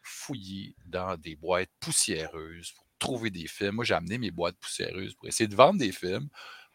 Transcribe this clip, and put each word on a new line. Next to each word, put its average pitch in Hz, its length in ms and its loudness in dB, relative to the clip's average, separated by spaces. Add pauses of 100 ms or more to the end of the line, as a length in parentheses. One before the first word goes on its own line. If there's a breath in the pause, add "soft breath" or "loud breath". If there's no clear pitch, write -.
fouiller 95 720 -10 (100)
dans 90 300 -4
des 80 180 -10
boîtes 87 360 0 (100)
poussiéreuses 82 920 -2
pour - 160 -20 (140)
trouver 113 300 -2
des 85 180 -6
films. 101 260 -2
Moi, 117 100 -2
j'ai 110 100 4
amené 87 240 0
mes 110 120 -2
boîtes 87 300 0
poussiéreuses 90 560 -6
pour - 100 -14
essayer - 220 2
de 101 80 -8
vendre 160 240 10
des 107 100 2
films. 98 380 -2 (460 loud breath)